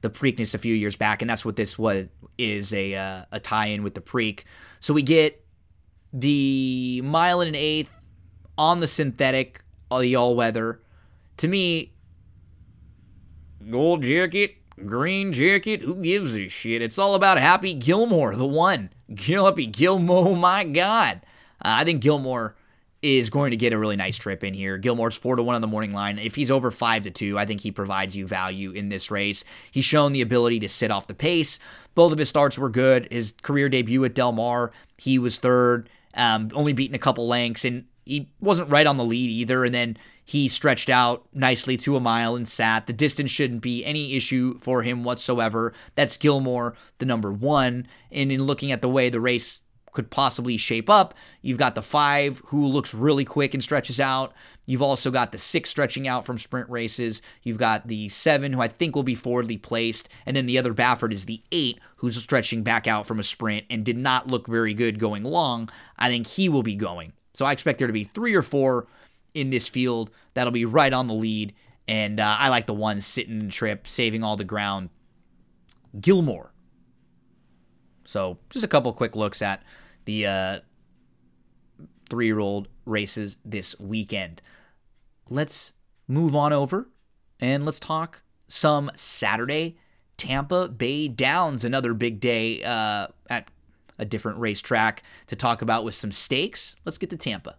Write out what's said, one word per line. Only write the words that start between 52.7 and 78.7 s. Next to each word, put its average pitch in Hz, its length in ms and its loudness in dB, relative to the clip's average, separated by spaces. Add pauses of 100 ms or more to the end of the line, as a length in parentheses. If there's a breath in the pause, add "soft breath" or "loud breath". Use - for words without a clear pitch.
really 139 320 2
quick 139 260 0
and 135 100 -2
stretches 131 380 -2
out. 135 320 0 (320 loud breath)
You've 127 160 -2
also 139 300 2
got 123 220 0
the 110 60 -12
six - 300 -2
stretching 135 400 -2
out 123 160 -2
from 123 140 -6
sprint 120 320 -8
races. 117 500 -4 (220 loud breath)
You've 113 160 -6
got 110 300 0
the 107 200 -6
seven, 143 460 0
who 127 80 -2
I 117 60 0
think 151 280 -4
will 143 60 0
be 127 140 -2
forwardly 120 420 -2
placed. 117 500 -4 (160 loud breath)
And 135 100 -4
then 135 120 0
the 123 100 0
other 123 160 2
Baffert 120 400 2
is 95 140 -8
the 110 160 -10 (100)
eight, 147 260 -2 (180 soft breath)
who's 120 260 -4
stretching 117 400 -2
back 113 240 0
out 107 200 -2
from 110 120 -4
a 104 60 -4
sprint 107 440 -4
and 113 160 -6
did 117 140 -2
not 127 300 0
look 127 180 -2
very 113 260 0
good 107 260 -2
going 107 260 -2
long. 127 440 -2 (300 loud breath)
I 127 100 2
think 120 180 -2
he 190 220 0
will 143 140 2
be 107 140 -2
going. 87 360 -8 (220)
So 135 100 -4
I 143 80 2
expect 139 260 -2
there 127 100 0
to 113 40 -2
be 107 120 -2
three 220 300 -4
or 180 80 4
four 131 440 0 (480 soft breath)
in 135 160 -2
this 123 180 0
field 120 420 -2 (220 soft breath)
that'll 123 200 0
be 120 120 0
right 131 280 4
on 127 140 0
the 113 80 -4
lead. 107 400 -2 (320 soft breath)
And, 107 320 -2
uh, 107 200 2
I 139 100 4
like 120 180 2
the 110 60 -4
one 104 300 -2
sitting 110 380 -6
in 107 60 -6
the 95 60 -8
trip, 104 340 -4
saving 113 380 -2
all 107 120 -2
the 101 80 -6
ground, 98 440 -4 (1120)
Gilmore. 147 540 2 (1500)
So 92 320 -6 (100)
just 233 160 -6
a - 40 -6
couple 127 260 2